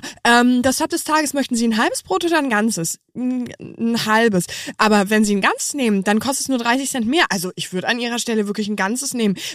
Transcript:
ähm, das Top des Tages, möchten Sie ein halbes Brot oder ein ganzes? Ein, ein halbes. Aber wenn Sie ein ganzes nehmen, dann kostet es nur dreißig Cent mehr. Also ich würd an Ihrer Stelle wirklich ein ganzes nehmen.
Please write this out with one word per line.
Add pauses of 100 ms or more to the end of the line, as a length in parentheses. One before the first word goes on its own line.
(240)
ähm,
das
Top
des
Tages,
möchten
Sie
ein
halbes
Brot
oder
ein
ganzes? (160)
Ein, (100)
ein
halbes. (320)
Aber
wenn
Sie
ein
ganzes
nehmen,
dann
kostet
es
nur
dreißig
Cent
mehr.
Also
ich
würd
an
Ihrer
Stelle
wirklich
ein
ganzes
nehmen. (200)